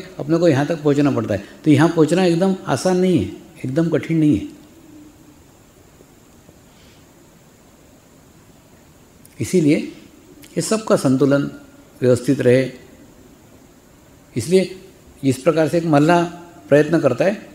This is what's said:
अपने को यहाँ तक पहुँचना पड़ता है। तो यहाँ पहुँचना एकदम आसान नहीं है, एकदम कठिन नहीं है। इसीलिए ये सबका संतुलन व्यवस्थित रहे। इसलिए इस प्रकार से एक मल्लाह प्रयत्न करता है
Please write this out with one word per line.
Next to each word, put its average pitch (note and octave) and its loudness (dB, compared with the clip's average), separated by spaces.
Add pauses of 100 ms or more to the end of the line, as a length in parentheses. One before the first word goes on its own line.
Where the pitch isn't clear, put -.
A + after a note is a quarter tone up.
(200)
अपने D3 -2
को E3+ 2
यहाँ C#3+ 2
तक D3+ -6
पहुँचना C#3+ 2
पड़ता A2 -4
है। G2 -6 (200)
तो D#3 2
यहाँ D3 4
पहुँचना E3 2
एकदम F3+ 0 (120)
आसान F3+ -2
नहीं F3+ 2
है, G#2+ -6 (340)
एकदम E3 -2
कठिन E3 -2
नहीं D3+ 2
है। - -10 (4000)
इसीलिए D#3+ 2 (680)
ये - -8
सबका G#3+ -2
संतुलन C#3+ 0 (500)
व्यवस्थित B2+ 0
रहे। B2+ 2 (1600)
इसलिए F3+ -2 (480)
इस C3 0
प्रकार D#3+ 0
से D3+ -2
एक E3 -2
मल्लाह E3 2 (460)
प्रयत्न D3+ 4
करता C#3+ 0
है G3+ -4